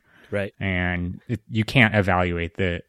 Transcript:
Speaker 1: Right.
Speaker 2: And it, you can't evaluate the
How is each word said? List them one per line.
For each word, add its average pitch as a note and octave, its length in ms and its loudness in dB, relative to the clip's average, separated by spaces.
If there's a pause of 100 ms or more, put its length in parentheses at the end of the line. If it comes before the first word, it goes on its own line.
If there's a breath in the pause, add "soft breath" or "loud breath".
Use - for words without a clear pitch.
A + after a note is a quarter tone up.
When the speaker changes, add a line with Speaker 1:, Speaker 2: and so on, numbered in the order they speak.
(320 soft breath)
Speaker 1:
Right. G2+ 300 -4
Speaker 2:
And F2+ 680 -2
it, B2 220 -4
you A2 160 0
can't A2 280 4
evaluate F2+ 600 0
the F2+ 340 -2